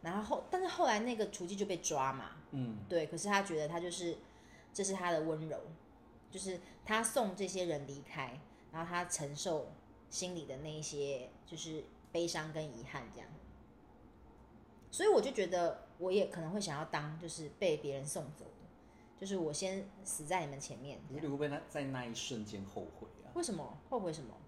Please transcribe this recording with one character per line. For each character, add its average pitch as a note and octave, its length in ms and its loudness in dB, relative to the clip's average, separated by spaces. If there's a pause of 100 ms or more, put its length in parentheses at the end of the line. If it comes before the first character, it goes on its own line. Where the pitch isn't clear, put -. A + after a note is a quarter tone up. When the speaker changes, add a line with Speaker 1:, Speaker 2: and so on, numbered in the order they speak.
Speaker 1:
然 E3+ 160 -2
后 G#3+ 60 0
后， C4 280 0
但 F#4 120 2
是 F#4 60 2
后 E4+ 180 4
来 G#3+ 140 6
那 A#3+ 160 2
个 G#3 140 2
厨 - 140 -6
妓 F3 100 -2
就 G3 120 2
被 F#3+ 120 2
抓 C3+ 320 2
嘛。 B2+ 200 -4 (220)
Speaker 2:
嗯。 A#2+ 260 -2 (100)
Speaker 1:
对， E3 180 4
可 E3 120 -4
是 F#3+ 100 0
他 G3+ 140 6
觉 F3+ 160 2
得 D3+ 100 2
他 E3+ 100 0
就 F3 120 0
是， E3+ 260 0 (560)
这 G3 100 0
是 F#3+ 120 2
他 F3+ 160 2
的 E3 120 6
温 D#3+ 260 0
柔， D3 100 -2 (720)
就 F#3+ 100 -8
是 F#3 180 -2 (280)
他 A3 160 6
送 A3 340 4
这 G3 100 2
些 F3+ 200 2
人 C#3+ 200 2
离 C#3 140 -8
开， C3+ 400 -6 (320)
然 D#3+ 100 -4
后 E3+ 60 -4
他 F3 160 2
承 D3 320 -2
受 D#3 360 0 (360)
心 F3+ 260 -2
里 D#3 120 -4
的 C3 120 -6
那 D3+ 140 -6
一 D#3 80 -6
些 C#3 480 -2 (160)
就 - 100 -12
是 D#3 300 -6 (280)
悲 E3+ 140 4
伤 D#3+ 240 0
跟 D#3 140 -2
遗 B2 260 -10
憾 C#3 120 -4 (100)
这 A#2+ 80 -14
样。 - 80 -14 (1600)
所 - 140 0
以 G#4+ 40 10
我 E4+ 120 12
就 B3+ 120 2
觉 F#3+ 160 4
得 F3 380 2 (120)
我 F3+ 120 2
也 G3 180 6
可 F3 120 -4
能 D#3+ 100 -2
会 G#3 100 0
想 D#3 180 -2
要 D#3 80 0
当 D3+ 320 -2
就 E3+ 100 -8
是 D#3 300 -6
被 E3+ 180 6
别 C#3+ 180 0
人 C#3 100 -4
送 D3 200 -2 (120)
走 - 80 -14
的， - 220 -16 (540)
就 - 40 -6
是 G3 120 0
我 D#3+ 160 2
先 F#3+ 360 -2 (140)
死 - 220 -4
在 F3 200 2
你 C#3+ 60 -4
们 C#3 100 -6
前 C3 180 -8
面 B2+ 200 -8 (100)
这 C3 60 -8
样。 D3+ 80 -4
Speaker 2:
你 D#3+ 60 0
会 - 0 -
不 C#3 80 2
会 D3 100 2
那， C#3+ 220 0
在 D3 160 -2
那 C3 200 -2
一 A#2 80 -4
瞬 A2+ 320 -4
间 G2+ 200 -6
后 G2 220 -6 (120)
悔 - 80 -10 (180)
啊？ - 100 -14
Speaker 1:
为 F4 80 0
什 B3 120 0
么？ D3 240 -6 (100)
后 B3 120 2
悔 F3 120 0
什 D#3 120 -6
么？ A2 100 -12 (140)